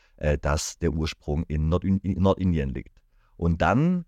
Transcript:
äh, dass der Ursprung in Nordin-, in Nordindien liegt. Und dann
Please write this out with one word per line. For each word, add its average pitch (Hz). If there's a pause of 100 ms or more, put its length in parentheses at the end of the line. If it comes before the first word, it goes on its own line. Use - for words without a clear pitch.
(180)
äh, 73
dass -
der 80
Ursprung 78
in 78
Nordin-, 90
in 95
Nordindien 87
liegt. - (360)
Und 82
dann 160